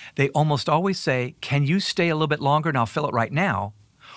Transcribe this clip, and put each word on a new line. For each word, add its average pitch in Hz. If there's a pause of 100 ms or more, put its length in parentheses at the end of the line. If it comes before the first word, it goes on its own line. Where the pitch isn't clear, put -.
(160)
they 139
almost 151
always 180
say, 127
"Can 143
you 160
stay 170
a 160
little 156
bit 147
longer 147
and 143
I'll 120
fill 147
it -
right 113
now? 120 (420)